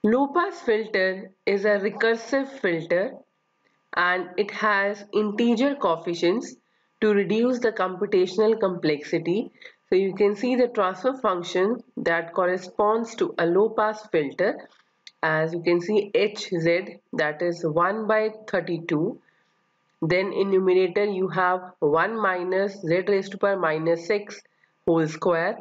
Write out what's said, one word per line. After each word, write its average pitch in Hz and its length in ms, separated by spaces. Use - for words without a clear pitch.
Low 247 240
pass 349 320
filter 202 720
is 202 180
a 208 160
recursive 226 720
filter, 175 540
and 180 420
it 208 140
has 202 640
integer 233 640
coefficients 170 840
to 214 140
reduce 220 460
the 226 120
computational 190 880
complexity. 165 920
So 190 60
you 190 180
can 202 220
see 247 220
the 254 100
transfer 208 460
function 196 680
that 165 380
corresponds 190 800
to 175 220
a 170 80
low 190 240
pass 214 420
filter. 175 560
As 160 300
you 170 80
can 175 180
see, 208 340
H 208 360
Z, 175 480
that 151 280
is 170 240
one 180 400
by 214 260
thirty-two. 175 720
Then 180 300
in 196 200
numerator 185 540
you 190 240
have 185 500
one 170 420
minus 185 600
z 170 260
raised 196 240
to 196 80
power 196 180
minus 165 480
six 208 340
whole 165 220
square 170 540